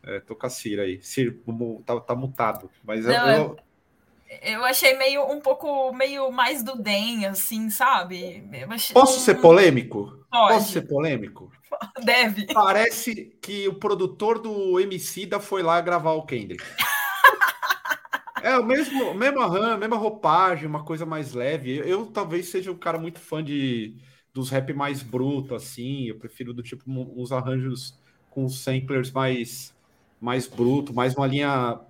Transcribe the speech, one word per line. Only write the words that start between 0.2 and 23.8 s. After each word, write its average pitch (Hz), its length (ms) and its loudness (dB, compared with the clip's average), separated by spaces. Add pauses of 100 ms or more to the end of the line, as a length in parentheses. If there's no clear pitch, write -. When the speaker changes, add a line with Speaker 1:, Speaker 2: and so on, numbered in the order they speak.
Speaker 1:
com 117 120 -8
a 123 40 -4
Cira 104 320 -6
aí. 95 180 -6
Cira, - 320 -2 (140)
mu-, 113 400 -8
tá, 117 140 -4
tá 120 160 -4
mutado. 123 520 -4 (140)
Mas 110 240 -4
eu, 123 60 4
Speaker 2:
Não, 143 160 4
Speaker 1:
eu 151 280 4 (840)
Speaker 2:
eu, 214 120 -4
eu 226 100 -4
achei 262 320 4
meio, 269 340 2
um 294 100 -4
pouco, 269 520 0
meio 269 400 -2
mais 277 320 0
do 269 180 -6
Den, 208 440 -2
assim, 220 440 -4
sabe? 185 720 -2 (100)
Eu 135 200 -10
achei - 220 -4
Speaker 1:
Posso 262 240 10
Speaker 2:
um - 20 -2
Speaker 1:
ser - 160 6
polêmico? 127 840 8 (120)
Speaker 2:
Pode. 226 240 6
Speaker 1:
Posso 202 180 2
ser 175 100 -2
polêmico? 139 680 -4 (180)
Speaker 2:
<laughs> - 320 -10
Deve. 214 500 2
Speaker 1:
Parece 214 920 2
que 196 260 -4
o 190 60 -2
produtor 208 640 -2
do 202 420 0
Emicida 190 580 -4
foi 196 240 -4
lá 170 180 4
gravar 165 320 0
o 156 120 -2
Kendrick. 98 400 -8
Speaker 2:
<laughs> - 360 -4 (1400)
Speaker 1:
É, 262 160 2
o 233 60 2
mesmo, 262 500 0
mesmo 269 280 0
arranjo, 214 340 0
mesma 220 200 -2
roupagem, 180 680 2
uma 151 160 -6
coisa 160 220 -6
mais 156 300 -8
leve. 131 420 -4
Eu, 147 80 -4
eu 196 220 0
talvez 180 420 -4
seja 185 240 -6
um 175 40 -8
cara 165 220 -2
muito 165 220 -8
fã 156 240 -8
de, 127 500 -4 (380)